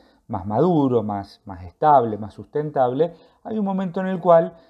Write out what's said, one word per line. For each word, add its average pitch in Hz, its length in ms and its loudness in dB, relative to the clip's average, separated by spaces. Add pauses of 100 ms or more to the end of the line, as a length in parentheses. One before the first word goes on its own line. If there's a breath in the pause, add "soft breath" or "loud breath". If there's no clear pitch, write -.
(280 soft breath)
más 95 180 -8
maduro, 127 580 2
más, 101 420 -10
más 90 180 -16
estable, 120 540 2
más 104 160 -12
sustentable, 147 800 -2 (300 loud breath)
hay 220 160 -8
un 202 60 -2
momento 190 360 -4
en 185 60 -4
el 185 120 -4
cual 175 340 6 (160 soft breath)